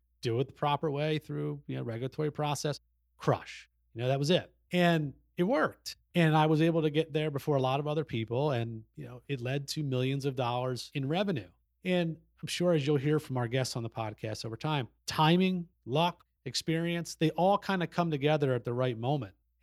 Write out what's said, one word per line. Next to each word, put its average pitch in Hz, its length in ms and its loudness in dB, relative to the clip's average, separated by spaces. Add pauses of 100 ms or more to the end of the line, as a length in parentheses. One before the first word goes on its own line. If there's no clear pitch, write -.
(220)
do 117 180 0
it 139 60 -2
the - 80 -16
proper 147 360 0
way 151 280 -2
through, 147 480 -6
you 131 100 -6
know, 131 60 -6
regulatory 131 500 -4
process, 147 480 -2 (380)
crush." - 500 -2 (260)
You 113 60 -8
know, 123 80 -2
that 135 100 2
was 143 120 0
it. 175 200 2 (220)
And 170 400 4 (240)
it 170 60 2
worked. 254 540 -2 (180)
And 160 200 6
I 156 120 6
was 156 160 4
able 165 180 2
to 151 100 2
get 147 220 -2
there 156 180 0
before 143 260 0
a 131 60 2
lot 131 160 2
of 147 80 -4
other 151 180 -2
people. 120 480 -2
And, 117 320 -4 (120)
you 147 80 -14
know, 123 240 -16
it 135 140 -6
led 139 260 -4
to 156 140 -6
millions 131 420 -2
of 139 100 -2
dollars 123 600 -2
in 135 140 -4
revenue. 170 400 -2 (360)
And 175 320 0 (240)
I'm 156 80 -10
sure, 175 240 2
as 147 140 2
you'll 151 100 4
hear 151 220 2
from 131 180 -4
our 120 120 0
guests 127 260 -2
on 123 80 -4
the 113 80 -6
podcast 110 540 -6
over 113 120 -8
time, 151 300 -2 (200)
timing, 175 600 4 (200)
luck, 165 380 0 (200)
experience, 165 720 -4
they 156 160 2
all 190 280 4
kind 190 240 -2
of 165 80 -2
come 175 200 0
together 143 440 2
at 120 100 -4
the 123 80 -4
right 123 260 -2
moment. 123 360 -2 (280)